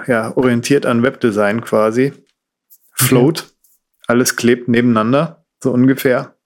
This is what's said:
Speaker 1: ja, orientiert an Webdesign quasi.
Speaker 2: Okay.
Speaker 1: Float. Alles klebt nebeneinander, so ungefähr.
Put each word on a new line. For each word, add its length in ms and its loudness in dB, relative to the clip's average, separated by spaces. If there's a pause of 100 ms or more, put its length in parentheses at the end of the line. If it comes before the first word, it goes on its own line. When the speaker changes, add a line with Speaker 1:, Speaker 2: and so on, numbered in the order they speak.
(100)
Speaker 1:
ja, 260 -2
orientiert 480 0
an 200 0
Webdesign 560 0
quasi. 520 0
Speaker 2:
Okay. 920 -14
Speaker 1:
Float. 500 0 (540)
Alles 260 0
klebt 320 0
nebeneinander, 800 0 (180)
so 80 -2
ungefähr. 640 0 (120)